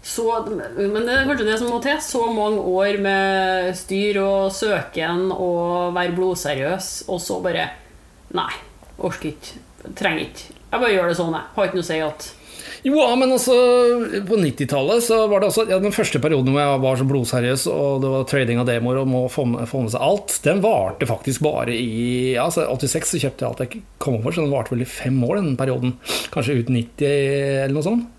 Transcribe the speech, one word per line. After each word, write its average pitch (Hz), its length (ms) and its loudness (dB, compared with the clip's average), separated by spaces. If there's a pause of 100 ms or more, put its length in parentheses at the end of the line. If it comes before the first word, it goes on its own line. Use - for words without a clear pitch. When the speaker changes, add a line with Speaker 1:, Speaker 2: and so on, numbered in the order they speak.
Speaker 1:
så, 226 240 -2 (160)
men 202 560 -2
det 240 140 0
er 269 100 4
kanskje 254 220 0
det 220 100 2
som 240 160 -2
må 240 80 -2
til. 285 240 0
Så 240 240 -2
mange 214 320 0
år 196 400 2
med 190 720 2
styr 196 480 -2
og 196 320 2
søken 180 800 -2
og 175 640 0
være 175 160 0
blodseriøs, 175 960 -2
og 185 100 -2
så 185 220 -6
bare, 170 240 -2 (720)
nei, - 140 -4 (500)
orker 160 320 -6
ikke, - 240 -18 (400)
trenger - 300 -2
ikke. - 260 -18
Jeg - 300 -4
bare 226 100 2
gjør 180 160 2
det 170 80 0
sånn, 165 160 -2
jeg. - 220 -8
Har 202 100 2
ikke 185 160 -2
noe 170 60 -6
å - 20 -12
si 160 160 -2
at - 260 -8 (540)
Speaker 2:
Jo, 285 160 4
ja, 240 160 4
men 262 160 4
altså, 254 220 4 (760)
på 220 80 4
nittitallet 147 640 2
så 233 140 2 (100)
var 202 160 4
det 208 80 4
også, 220 220 2
ja, 185 100 4
den 202 140 0
første 180 260 0
perioden 135 320 2
hvor 143 80 4
jeg 139 220 2
var 131 160 2
så 135 100 2
blodseriøs, 127 540 0 (100)
og 139 300 0
det 135 100 0
var 135 160 0
trading 120 320 2
av 120 80 0
demoer 123 320 0
og 131 80 0
må 127 140 2 (100)
få 135 160 0
med, 117 160 -2
få 127 160 -4
med 113 140 -2
seg 127 100 0
alt, 202 300 0 (100)
den 180 160 4
varte 127 480 2
faktisk 123 380 -2
bare 120 260 -2
i, 123 640 0
ja, 127 180 0
så - 160 0
åttiseks 139 460 -2
så 143 80 -2
kjøpte 135 180 -4
jeg 120 80 -2
alt 120 160 -6
jeg 208 160 -12 (160)
kom 120 220 0
over, 143 160 -2
så 165 100 0
den 139 80 0
varte 123 220 -2
vel 123 100 -2
i - 60 -14
fem 131 340 -2
år, 202 160 0
den 139 160 0
perioden. 127 380 -2 (400)
Kanskje 131 260 0
ut 120 80 -4
nitti 123 400 0
eller 139 640 0
noe 156 160 0
sånt. 233 300 -2